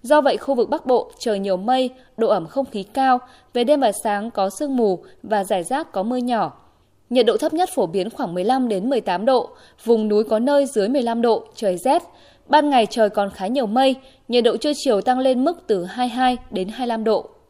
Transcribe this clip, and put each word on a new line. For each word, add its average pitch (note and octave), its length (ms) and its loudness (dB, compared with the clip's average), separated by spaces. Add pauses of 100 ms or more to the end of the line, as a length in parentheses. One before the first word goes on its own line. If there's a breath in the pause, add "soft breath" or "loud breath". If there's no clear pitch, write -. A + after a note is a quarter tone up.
Do D4 200 4
vậy, B3+ 160 2
khu C4+ 180 -2
vực A#3 140 0
Bắc D#4 160 -4
Bộ B3+ 340 0
trời G#3 200 -2
nhiều G3 180 -2
mây, B3 320 0 (280 loud breath)
độ A3+ 100 0
ẩm F#3 200 0
không C4+ 180 -4
khí G#3 180 -8
cao, C4 360 0 (340 loud breath)
về B3 100 0
đêm C#4+ 160 4
và A#3+ 120 4 (120)
sáng G#3 280 -4
có G3 180 0 (100)
sương C#4+ 180 -4
mù G3 220 2 (240 loud breath)
và G3+ 200 -2
rải F#3+ 200 -2
rác D4 280 -4
có - 120 -4
mưa A#3+ 140 -4
nhỏ. A#3 360 -2 (560)
Nhiệt A#3+ 160 2
độ G#3 120 2
thấp D4+ 160 -2
nhất F4+ 220 0
phổ A3 100 0
biến F#3 240 -4
khoảng A3+ 240 -8
mười F3+ 100 -4
lăm B3+ 240 0
đến G#3 220 -2
mười C4 120 0
tám F#3 240 -4
độ, B3+ 240 2 (340 loud breath)
vùng A3+ 240 2
núi G#3 160 2
có A3 160 0
nơi C#4 260 2
dưới G#3+ 240 -2
mười C4+ 120 0
lăm A#3 200 -2
độ, A#3 220 2 (120)
trời F#3 220 -2
rét. C4+ 260 2 (440 soft breath)
Ban D4 220 4
ngày B3 160 4
trời G#3+ 240 0
còn G3+ 200 -2
khá F#3+ 180 -8
nhiều B3+ 180 -2
mây, B3+ 300 2 (320 loud breath)
nhiệt A#3+ 160 2
độ A#3 140 2
trưa D4 180 -2
chiều A#3 260 0
tăng B3+ 180 0
lên C4 240 2
mức E4+ 240 -2
từ F#3 180 0
hai B3 220 -4
mươi A3+ 80 -8
hai B3+ 220 0 (140)
đến F#3 160 -4
hai G#3+ 120 -12
mươi B3 80 -4
lăm A3+ 160 -4
độ. G#3+ 260 0 (200)